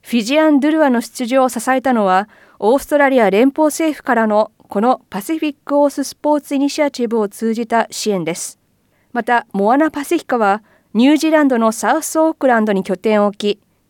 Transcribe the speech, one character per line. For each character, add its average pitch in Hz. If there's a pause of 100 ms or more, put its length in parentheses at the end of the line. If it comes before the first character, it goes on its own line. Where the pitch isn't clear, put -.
フ -
ィ 233
ジ 262
ア 311
ン 294
ド 277
ゥ 311
ル 311
ア 277
の 233
出 -
場 254
を 254
支 240 (120)
え 262
た 269
の 214
は、 190 (280)
オ 220
ー -
ス -
ト 294
ラ 285
リ 262
ア 208
連 220
邦 311
政 302
府 -
か 254
ら 226
の 214 (160)
こ 202
の 247
パ -
シ 320
フ 311
ィ 302
ッ -
ク 285
オ 285
ー 277
ス 277
ス -
ポ 302
ー 285
ツ 285
イ 277
ニ 277
シ 311
ア 285
チ 247
ブ 226
を 208
通 226
じ 226
た 226
支 -
援 185
で 165
す。 - (540)
ま 240
た、 240
モ 202
ア 269
ナ 311
パ 285
シ 349
フ 302
ィ -
カ 247
は、 214 (300)
ニ 240
ュ 294
ー -
ジ 320
ー -
ラ 311
ン 285
ド 247
の 226
サ 220
ウ 311
ス -
オ 320
ー 311
ク -
ラ 240
ン 214
ド 214
に 190
拠 185
点 214
を -
置 208
き、 - (300)